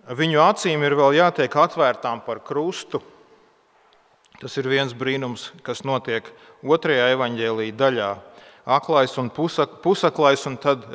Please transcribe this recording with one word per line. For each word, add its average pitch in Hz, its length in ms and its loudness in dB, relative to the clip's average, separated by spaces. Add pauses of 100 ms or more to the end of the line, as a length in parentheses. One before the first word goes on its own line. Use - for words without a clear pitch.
Viņu 151 340 0
acīm 165 440 2
ir 143 120 2
vēl 143 220 6
jātiek 165 360 2
atvērtām 135 680 0
par 113 200 -8
krustu. 156 560 -6 (1400)
Tas 127 160 -12
ir 131 120 -4
viens 135 280 -2
brīnums, 131 540 -6 (140)
kas - 200 -8
notiek 123 400 -4 (400)
otrajā 139 480 2
evaņģēlija 113 640 -4
daļā. 117 340 0 (540)
Aklais 139 520 2
un 127 160 -4
pusak-, 156 480 -2
pusaklais 160 680 2
un 127 120 -10
tad 131 340 0